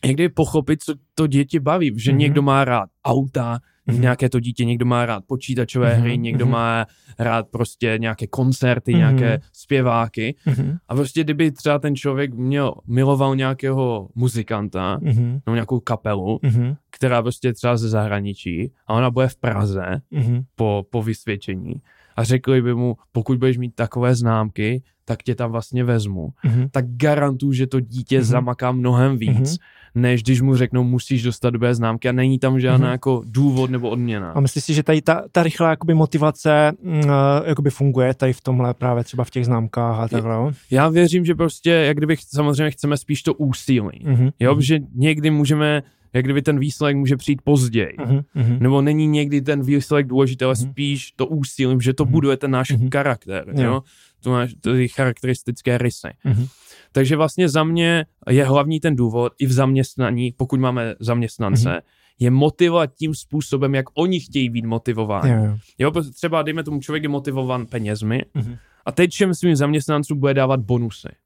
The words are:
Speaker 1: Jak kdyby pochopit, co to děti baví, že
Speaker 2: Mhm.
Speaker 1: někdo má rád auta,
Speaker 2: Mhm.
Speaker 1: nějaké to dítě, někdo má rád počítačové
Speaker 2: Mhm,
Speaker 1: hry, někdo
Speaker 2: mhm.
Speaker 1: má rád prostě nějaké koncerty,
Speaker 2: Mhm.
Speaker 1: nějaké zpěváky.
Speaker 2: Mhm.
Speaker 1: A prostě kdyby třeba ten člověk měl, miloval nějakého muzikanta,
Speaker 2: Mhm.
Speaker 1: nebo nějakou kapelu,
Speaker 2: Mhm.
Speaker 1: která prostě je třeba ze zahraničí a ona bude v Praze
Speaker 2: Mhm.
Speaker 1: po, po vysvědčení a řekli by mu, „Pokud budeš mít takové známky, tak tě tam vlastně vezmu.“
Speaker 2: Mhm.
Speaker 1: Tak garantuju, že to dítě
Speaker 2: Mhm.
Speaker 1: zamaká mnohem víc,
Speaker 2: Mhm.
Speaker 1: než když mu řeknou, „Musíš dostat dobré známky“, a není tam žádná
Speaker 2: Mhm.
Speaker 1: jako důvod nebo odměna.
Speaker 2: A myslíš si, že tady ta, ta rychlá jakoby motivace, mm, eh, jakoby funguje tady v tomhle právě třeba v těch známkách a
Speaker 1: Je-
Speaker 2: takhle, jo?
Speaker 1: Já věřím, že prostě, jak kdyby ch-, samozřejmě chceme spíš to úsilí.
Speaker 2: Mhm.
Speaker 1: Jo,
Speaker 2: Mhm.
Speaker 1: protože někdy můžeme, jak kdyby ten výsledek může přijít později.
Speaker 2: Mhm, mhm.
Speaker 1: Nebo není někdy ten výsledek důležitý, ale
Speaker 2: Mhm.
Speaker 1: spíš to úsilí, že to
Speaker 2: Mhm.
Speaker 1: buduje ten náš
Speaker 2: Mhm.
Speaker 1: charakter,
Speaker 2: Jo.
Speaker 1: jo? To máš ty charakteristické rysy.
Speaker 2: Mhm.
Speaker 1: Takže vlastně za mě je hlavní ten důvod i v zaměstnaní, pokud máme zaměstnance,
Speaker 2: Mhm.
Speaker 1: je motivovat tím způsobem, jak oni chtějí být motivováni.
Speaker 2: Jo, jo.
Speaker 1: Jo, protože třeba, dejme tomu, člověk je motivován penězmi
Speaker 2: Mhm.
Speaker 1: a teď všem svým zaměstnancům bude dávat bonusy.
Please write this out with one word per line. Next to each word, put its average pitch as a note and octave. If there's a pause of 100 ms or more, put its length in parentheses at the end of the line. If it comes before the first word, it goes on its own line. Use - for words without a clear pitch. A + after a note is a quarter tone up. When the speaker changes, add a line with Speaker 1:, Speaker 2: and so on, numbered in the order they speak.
Speaker 1:
Jak C3
kdyby E3+
pochopit, D#3
co D#3 (200)
to D#3+
děti C#3+
baví, D3
že A#2
Speaker 2:
Mhm. C3+
Speaker 1:
někdo C#3+
má C#3
rád A#2+ (160)
auta, B2+ (280)
Speaker 2:
Mhm. A#2+
Speaker 1:
nějaké B2+
to B2
dítě, A#2+
někdo A#2+
má A#2+
rád G#2+
počítačové B2
Speaker 2:
Mhm, A#2
Speaker 1:
hry, A#2+
někdo A#2
Speaker 2:
mhm. B2+
Speaker 1:
má A#2 (320)
rád A2+
prostě A2+
nějaké A2+
koncerty, B2+
Speaker 2:
Mhm. A#2
Speaker 1:
nějaké C3 (120)
zpěváky. A#2 (120)
Speaker 2:
Mhm. C#3+ (120)
Speaker 1:
A A#2+
prostě C#3+
kdyby D3+
třeba D3
ten C#3+
člověk C3+
měl, C3 (120)
miloval C3+
nějakého C3
muzikanta, G#2+
Speaker 2:
Mhm. B2
Speaker 1:
nebo A2+
nějakou A#2
kapelu, G#2
Speaker 2:
Mhm. B2 (160)
Speaker 1:
která B2
prostě B2
je A#2
třeba A#2+
ze A2+
zahraničí G2+ (140)
a G#2+
ona B2
bude B2+
v C3
Praze G2+ (100)
Speaker 2:
Mhm. A#2+ (140)
Speaker 1:
po, G#2
po A#2
vysvědčení G2+ (420)
a A#2
řekli B2+
by A#2+
mu, A#2+ (160)
„Pokud B2
budeš B2+
mít B2
takové B2
známky, A2+ (220)
tak A2+
tě B2
tam A#2
vlastně B2
vezmu.“ G#2 (160)
Speaker 2:
Mhm. B2+
Speaker 1:
Tak C3
garantuju, C#3
že C3
to C3
dítě B2
Speaker 2:
Mhm. B2+
Speaker 1:
zamaká B2
mnohem B2+
víc, C3
Speaker 2:
Mhm. -
Speaker 1:
než B2
když B2
mu C3+
řeknou, B2+
„Musíš B2
dostat A#2+
dobré A#2+
známky“, A2+
a B2
není B2+
tam C3
žádná B2+
Speaker 2:
Mhm. B2
Speaker 1:
jako B2+
důvod C3
nebo B2
odměna. A2
Speaker 2:
A C#3+
myslíš C3+
si, D#3
že D3+
tady D#3
ta, E3
ta F3
rychlá E3
jakoby D#3+
motivace, D3+ (100)
mm, E3
eh, C#3+
jakoby C#3+
funguje C3
tady C3
v -
tomhle B2
právě A#2+
třeba B2
v -
těch B2+
známkách A#2
a A2+
Speaker 1:
Je- A2+
Speaker 2:
takhle, A2+
jo? B2 (180)
Speaker 1:
Já C#3
věřím, E3+
že E3
prostě, E3
jak D#3
kdyby D3+
ch-, - (140)
samozřejmě D3
chceme D3
spíš -
to D#3
úsilí. B2+
Speaker 2:
Mhm. C3 (100)
Speaker 1:
Jo, A#2+
Speaker 2:
Mhm. A2+
Speaker 1:
protože D3+ (160)
někdy D3+
můžeme, D3+ (300)
jak B2+
kdyby C#3
ten D3
výsledek C#3+
může C#3
přijít C#3
později. A#2+ (120)
Speaker 2:
Mhm, C3+ (140)
mhm. A#2+
Speaker 1:
Nebo C3+
není D3+
někdy D3
ten C#3
výsledek C#3+
důležitý, C3
ale C3
Speaker 2:
Mhm. C3
Speaker 1:
spíš C#3
to C3
úsilí, C3+
že B2+
to D3+
Speaker 2:
Mhm. B2
Speaker 1:
buduje C#3
ten C3+
náš C3
Speaker 2:
Mhm. B2+
Speaker 1:
charakter, A#2+ (100)
Speaker 2:
Jo. C#3
Speaker 1:
jo? B2+ (400)
To B2+
máš B2
ty B2
charakteristické B2
rysy. B2 (160)
Speaker 2:
Mhm. B2 (460)
Speaker 1:
Takže C3+
vlastně D#3+
za D#3
mě E3+ (240)
je C#3
hlavní D3
ten D#3
důvod A#2+
i C3+
v B2+
zaměstnaní, B2+
pokud C3
máme B2
zaměstnance, A2+
Speaker 2:
Mhm. F2 (380)
Speaker 1:
je B2
motivovat D3+
tím D#3
způsobem, C#3
jak C3
oni F3
chtějí C3
být A#2
motivováni. A2+
Speaker 2:
Jo, A2
jo. G#2+ (220)
Speaker 1:
Jo, C#3
protože D#3
třeba, D#3+
dejme D#3
tomu, D3
člověk D3+
je D3+
motivován C3
penězmi A2 (120)
Speaker 2:
Mhm. A#2+ (300)
Speaker 1:
a A#2+
teď F3
všem F#3+
svým E3+
zaměstnancům D3
bude C#3
dávat C3+
bonusy. A#2 (180)